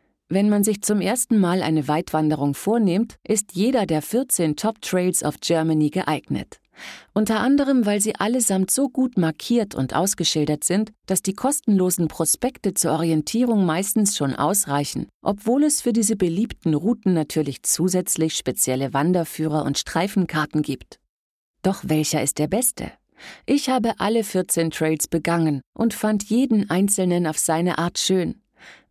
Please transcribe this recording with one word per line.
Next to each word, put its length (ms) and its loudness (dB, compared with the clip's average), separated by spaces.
Wenn 180 2
man 160 4
sich 200 0
zum 180 0
ersten 380 0
Mal 240 2
eine 240 0
Weitwanderung 680 0
vornimmt, 640 0
ist 260 -2
jeder 340 2
der 160 0
vierzehn 540 -2
Top 240 -4
Trails 420 0
of 180 -4
Germany 480 2
geeignet. 720 -4
Unter 240 0
anderem, 480 2
weil 140 0
sie 160 -2
allesamt 520 0
so 180 0
gut 300 -2
markiert 560 0
und 220 -4
ausgeschildert 680 0
sind, 280 0
dass 160 -2
die 100 -2
kostenlosen 760 0
Prospekte 680 -2
zur 160 0
Orientierung 720 2
meistens 500 0
schon 200 -2
ausreichen, 720 -2
obwohl 400 0
es 180 0
für 100 0
diese 240 2
beliebten 600 -2
Routen 380 0
natürlich 500 -2
zusätzlich 720 0
spezielle 560 -2
Wanderführer 720 0
und 140 -2
Streifenkarten 840 -2
gibt. 380 -8
Doch 200 -2
welcher 380 0
ist 160 0
der 100 0
beste? 440 -4
Ich 220 2
habe 300 0
alle 240 2
vierzehn 460 0
Trails 380 -2
begangen 540 0
und 200 0
fand 300 0
jeden 440 2
einzelnen 560 2
auf 140 -4
seine 400 0
Art 180 -2
schön. 460 0